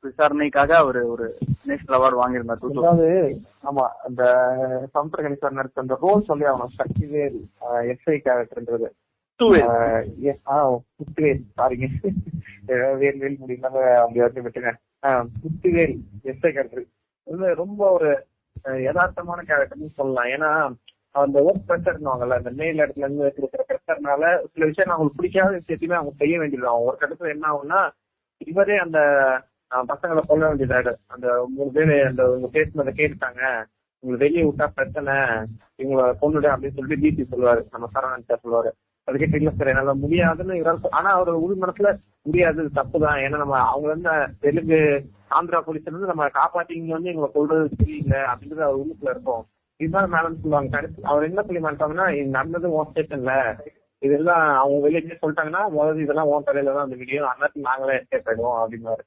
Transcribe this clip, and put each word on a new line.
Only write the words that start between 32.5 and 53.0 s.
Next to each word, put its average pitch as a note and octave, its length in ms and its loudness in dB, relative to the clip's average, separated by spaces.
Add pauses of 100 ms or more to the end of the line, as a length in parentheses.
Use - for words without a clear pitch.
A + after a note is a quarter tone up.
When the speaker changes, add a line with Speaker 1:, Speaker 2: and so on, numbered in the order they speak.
Speaker 2:
பேசுனதை D3+ 420 -2
கேட்டுட்டாங்க, C3 720 -4 (380)
"இவங்களை B2+ 140 -4
வெளியே D3 260 2
விட்டா D3 240 0
பிரச்சனை, C#3 460 -4 (680)
இவங்களை C3 420 2
கொன்னுடு" D3+ 260 2
அப்படின்னு C#3 260 0
சொல்லிட்டு C#3 240 -4
டி D3+ 180 2
சி C#3+ 160 -4
சொல்லுவாரு, A#2+ 400 2
நம்ம A#2+ 240 -10
சரவணன் C3 300 -4
சார் A#2+ 200 -2
சொல்லுவாரு. A#2 260 0 (340)
அது C3+ 140 -4
கேட்டு, D#3 180 0
"இல்ல D3+ 140 2
சார், D3 160 -2
என்னால C3+ 280 2
முடியாதுன்னு" E3 640 0
இவரால் E3 260 0
சொ-, - 80 -2
ஆனா F3 200 0
அவர் F#3 180 2
உள் E3+ 300 -2
மனசுல F#3 400 0 (240)
முடியாது, D#3+ 380 2
இது D3+ 100 -4
தப்பு C#3+ 300 -2
தான். D3 180 2
ஏன்னா C#3 180 -2
நம்ம C#3 220 0
அவங்க B2+ 300 0
வந்து D#3 520 -2
தெலுங்கு D3+ 720 2 (200)
ஆந்திரா E3+ 300 2
போலீஸ் D#3 220 -8
வந்து F3 240 -8
நம்ம D#3 200 -2
காப்பாத்தி E3+ 460 0
இங்க E3 200 -6
வந்து E3 160 -4
எங்களை D#3 260 -2
கொல்றது D3+ 420 2
சரியில்லை C#3 440 0
அப்படின்றது C3+ 400 -6
அவர் C#3+ 180 0
உள்ளுக்குள்ள D3 320 -6
இருக்கும். B2 360 -6 (300)
இதுதான் E3+ 360 0
மேடம் E3 280 -2
சொல்லுவாங்க. D3 280 0
கடைசி D3 340 -6
அவர் D3 200 2
என்ன F3+ 200 -2
சொல்லி F3+ 180 -4
மாட்டாங்கன்னா, D#3 540 -2
"இது C#3+ 140 -4
நடந்தது E3 440 -2
உன் D#3 140 0
ஸ்டேஷன்ல, C3 720 -2 (400)